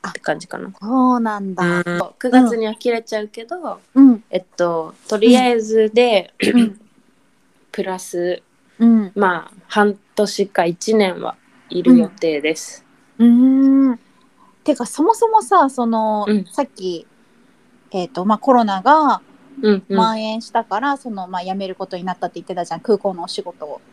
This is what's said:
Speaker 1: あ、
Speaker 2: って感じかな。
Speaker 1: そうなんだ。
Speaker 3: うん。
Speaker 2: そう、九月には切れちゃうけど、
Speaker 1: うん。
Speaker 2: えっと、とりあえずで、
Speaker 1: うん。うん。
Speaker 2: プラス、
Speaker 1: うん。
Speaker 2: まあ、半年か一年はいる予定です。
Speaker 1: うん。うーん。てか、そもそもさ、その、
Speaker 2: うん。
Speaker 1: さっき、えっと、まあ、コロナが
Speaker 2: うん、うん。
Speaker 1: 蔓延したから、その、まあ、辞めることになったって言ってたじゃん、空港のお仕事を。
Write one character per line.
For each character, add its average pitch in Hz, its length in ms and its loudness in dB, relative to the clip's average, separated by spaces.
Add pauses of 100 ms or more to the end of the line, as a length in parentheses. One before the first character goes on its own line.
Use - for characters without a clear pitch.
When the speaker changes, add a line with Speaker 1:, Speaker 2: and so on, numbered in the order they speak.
Speaker 1:
あ、 185 80 -12
Speaker 2:
っ - 20 -20
て - 80 -14
感 156 180 -6
じ - 80 -18
か - 120 -14
な。 - 120 -12 (100)
Speaker 1:
そ 254 360 0
う 233 40 -4
な 214 200 -4
ん 190 140 -8
だ。 175 100 -2
Speaker 3:
う 175 160 0
ん。 175 180 -6
Speaker 2:
そ - 80 -6
う、 - 120 -20
九 254 120 -4
月 240 260 4
に 220 100 -2
は 220 80 -6
切 240 160 -4
れ 226 120 -4
ち 226 140 -8
ゃ 214 60 -4
う 208 60 -12
け 226 160 -18
ど、 311 360 -12 (140)
Speaker 1:
う 262 60 6
ん。 240 300 8
Speaker 2:
え 185 80 -4
っ 185 60 -6 (120)
と、 170 380 -4 (140)
と 214 80 -2
り 247 200 6
あ 254 100 2
え 240 120 0
ず 220 340 0
で、 220 480 2
Speaker 1:
う - 160 0
ん。 240 40 6
う - 40 4
ん。 196 160 -6 (920)
Speaker 2:
プ 202 100 -8
ラ 185 160 -6
ス、 175 440 -8 (360)
Speaker 1:
う 233 80 4
ん。 220 300 4
Speaker 2:
ま 180 340 -2
あ、 - 20 -20 (140)
半 208 320 0 (160)
年 202 340 -2
か 175 180 0
一 175 280 -4
年 190 260 0
は - 140 -8 (360)
い - 120 -4
る 254 140 8
予 214 120 2
定 156 320 -4
で 156 140 -2
す。 - 300 -14 (340)
Speaker 1:
う 233 60 4
ん。 262 640 4
う - 20 2
ー 240 40 -2
ん。 233 60 -10 (640)
て 294 140 0
か、 247 100 -6
そ - 160 -4
も 440 120 2
そ 453 120 -2
も 440 160 2
さ、 294 280 2
そ 254 160 -4
の、 220 420 -2
Speaker 2:
う 214 40 0
ん。 196 120 -2
Speaker 1:
さ - 180 -6
っ 226 40 -2
き、 180 400 -10 (840)
え 180 140 -6
っ 170 60 -12
と、 180 140 -8
ま 208 120 2
あ、 - 20 -14
コ 269 140 0
ロ 240 120 4
ナ 196 180 -4
が 285 400 2 (380)
Speaker 2:
う 214 80 2
ん、 202 60 4
う - 20 2
ん。 185 40 -4 (160)
Speaker 1:
蔓 220 220 0
延 220 240 -8
し - 80 -20
た 233 120 -2
か 208 160 -6
ら、 277 180 -2
そ 254 140 -14
の、 190 160 -10
ま 185 140 -8
あ、 - 20 -12
辞 185 120 -8
め 196 120 -6
る 185 80 -10
こ 185 120 -10
と 185 100 -12
に 175 80 -10
な 185 80 -6
っ - 80 -10
た 180 80 -6
っ - 20 -8
て - 40 -20
言 170 100 -12
っ - 20 -20
て 185 80 -10
た 180 100 -6
じ - 80 -10
ゃ 165 40 -8
ん、 170 40 -12
空 208 180 0
港 196 160 -4
の 170 100 -10
お 180 40 -12
仕 - 140 -10
事 170 240 -14
を。 139 140 -14 (120)